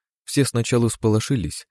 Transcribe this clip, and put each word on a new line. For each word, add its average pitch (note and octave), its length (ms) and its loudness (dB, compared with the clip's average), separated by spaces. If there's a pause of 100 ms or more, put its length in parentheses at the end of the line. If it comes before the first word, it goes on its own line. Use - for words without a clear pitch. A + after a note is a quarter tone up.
(240)
все - 200 2
сначала A#2 440 0
всполошились, G#2+ 840 -2